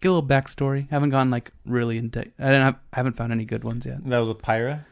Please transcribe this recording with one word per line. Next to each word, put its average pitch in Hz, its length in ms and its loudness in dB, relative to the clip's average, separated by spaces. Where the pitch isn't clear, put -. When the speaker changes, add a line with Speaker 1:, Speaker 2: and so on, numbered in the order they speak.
Speaker 1:
Get 185 80 2
a 185 40 4
little 156 140 2
backstory. 139 640 0
Haven't 143 220 2
gone, 131 180 4
like, 120 220 -2
really 117 360 -2
into, 117 220 -6
I - 20 -6
didn't 135 400 2
have, 131 120 4
I - 60 -14
haven't 127 200 -2
found 117 140 -4
any 113 140 -4
good 113 180 -6
ones 117 220 -6
yet. 127 240 -10
Speaker 2:
That 123 80 2
was 113 120 2
with 110 120 -6
Pyra? 123 500 -2